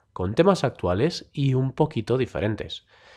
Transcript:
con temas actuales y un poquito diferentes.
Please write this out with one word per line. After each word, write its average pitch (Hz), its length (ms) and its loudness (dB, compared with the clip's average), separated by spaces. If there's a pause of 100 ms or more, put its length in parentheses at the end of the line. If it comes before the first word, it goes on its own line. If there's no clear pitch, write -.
(160)
con 95 180 -4
temas 190 280 4
actuales 113 720 -2
y 139 180 0
un 131 200 0
poquito 127 440 0
diferentes. 107 680 -4 (300)